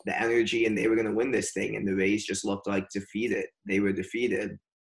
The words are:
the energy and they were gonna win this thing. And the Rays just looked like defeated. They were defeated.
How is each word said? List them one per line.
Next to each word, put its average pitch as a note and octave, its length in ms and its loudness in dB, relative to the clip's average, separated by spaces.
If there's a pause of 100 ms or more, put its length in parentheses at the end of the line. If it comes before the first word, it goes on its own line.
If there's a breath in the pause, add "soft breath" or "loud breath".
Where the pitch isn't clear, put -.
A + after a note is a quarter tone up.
the - 140 -2
energy A#2 460 2
and G#2+ 120 2
they A2+ 100 2
were A2+ 80 4
gonna A2 180 2
win B2 180 0
this G#2+ 200 0
thing. G#2 240 -4
And G#2 120 -4
the F#2+ 80 0
Rays G2+ 300 2
just G2 200 -4
looked G2 220 -4
like G2 220 0
defeated. G2+ 560 -4 (200)
They G2 140 0
were G2 140 4
defeated. G#2 640 -2 (240)